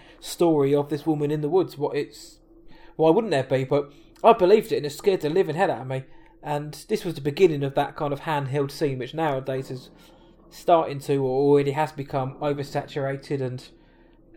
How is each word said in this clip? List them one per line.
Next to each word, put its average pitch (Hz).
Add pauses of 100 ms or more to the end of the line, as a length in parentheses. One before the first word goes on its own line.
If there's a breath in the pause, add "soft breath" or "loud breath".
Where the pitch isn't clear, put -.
(200 loud breath)
story 147
of 143
this 147
woman 147
in 151
the 147
woods. 175
What 139
it's, - (580 soft breath)
why 160
wouldn't 220
there 135
be? 135
But 143 (300 loud breath)
I 220
believed 185
it, 123
and -
it 143
scared 190
the 147
living 160
hell 175
out 117
of 131
me. 131 (400 soft breath)
And 147 (160)
this 208
was 165
the 156
beginning 147
of 139
that 143
kind 143
of 135
handheld 143
scene, 139
which 117
nowadays 135
is 127 (580 loud breath)
starting 151
to, 139
or 131 (220)
already 143
has 151
become, 131
oversaturated 139
and 127 (680 soft breath)